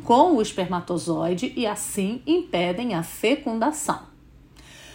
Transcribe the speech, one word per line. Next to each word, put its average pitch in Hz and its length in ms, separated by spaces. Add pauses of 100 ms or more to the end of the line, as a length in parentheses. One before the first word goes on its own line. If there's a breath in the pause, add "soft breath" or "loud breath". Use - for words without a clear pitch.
com 294 320
o 220 80
espermatozoide 175 1120
e, 247 100
assim, 208 640
impedem 233 640
a 165 80
fecundação. 226 1120 (800 loud breath)